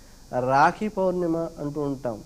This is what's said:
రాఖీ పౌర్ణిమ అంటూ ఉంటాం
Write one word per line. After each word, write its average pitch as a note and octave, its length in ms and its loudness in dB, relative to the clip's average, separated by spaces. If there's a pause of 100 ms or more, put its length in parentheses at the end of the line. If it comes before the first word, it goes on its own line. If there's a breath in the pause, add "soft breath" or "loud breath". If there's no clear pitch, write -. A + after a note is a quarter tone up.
(400 loud breath)
రాఖీ D3 480 4
పౌర్ణిమ F3+ 480 0
అంటూ D#3 440 -6
ఉంటాం C3 440 -4